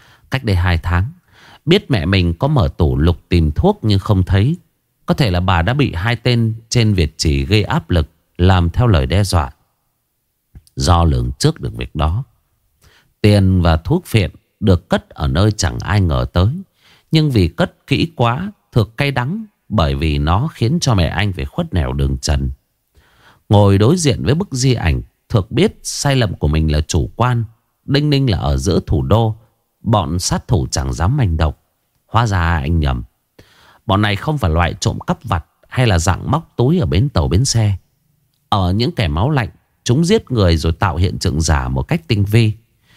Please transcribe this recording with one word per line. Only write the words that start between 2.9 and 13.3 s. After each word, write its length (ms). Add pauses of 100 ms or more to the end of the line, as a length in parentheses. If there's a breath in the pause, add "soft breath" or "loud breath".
lục 200 (120)
tìm 220
thuốc 320
nhưng 160
không 240
thấy. 340 (500)
Có 80
thể 160
là 100
bà 220
đã 120
bị 200
hai 220
tên 380 (140)
trên 260
Việt 240
Trì 260
gây 180
áp 280
lực, 180 (280)
làm 340
theo 160
lời 200
đe 180
dọa. 260 (1300)
Do 280
lường 340
trước 220
được 160
việc 200
đó, 280 (960 soft breath)
tiền 420